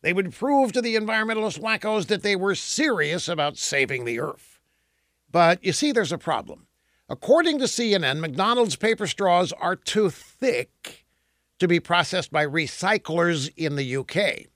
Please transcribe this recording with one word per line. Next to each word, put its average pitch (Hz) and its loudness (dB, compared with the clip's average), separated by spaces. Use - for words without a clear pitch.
they 170 0
would 180 -2
prove 269 2
to 254 0
the 226 -2
environmentalist 220 -2
wackos 214 -2
that 202 -2
they 202 2
were 190 0
serious 175 0
about 151 -2
saving 135 -2
the 117 -4
earth. - -10
But 175 4
you 180 0
see, 294 0
there's 196 0
a 165 -4
problem. - -6
According 302 4
to 247 0
C 233 0
N 180 2
N, 139 0
McDonald's 185 0
paper 220 -2
straws 180 2
are 180 -2
too 208 0
thick - -6
to 180 2
be 170 4
processed 175 -2
by 151 2
recyclers 165 0
in 151 -2
the 139 -2
U 131 -4
K. - -4